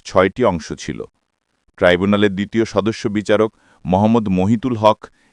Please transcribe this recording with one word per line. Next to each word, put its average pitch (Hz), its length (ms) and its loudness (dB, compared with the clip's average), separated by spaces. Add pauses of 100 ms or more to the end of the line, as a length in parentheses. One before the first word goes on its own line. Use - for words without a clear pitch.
ছয়টি 95 380 0
অংশ 87 300 -2
ছিল। 67 260 -12 (760)
ট্রাইব্যুনালের 98 580 2
দ্বিতীয় 101 300 -2
সদস্য 104 420 -4
বিচারক 107 440 0 (340)
মোহাম্মদ 107 440 2
মহিতুল 107 480 0
হক, 107 220 2 (340)